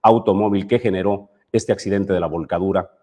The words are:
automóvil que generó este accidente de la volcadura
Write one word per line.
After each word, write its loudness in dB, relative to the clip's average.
automóvil 2
que 2
generó -2
este -2
accidente -2
de 0
la -2
volcadura -2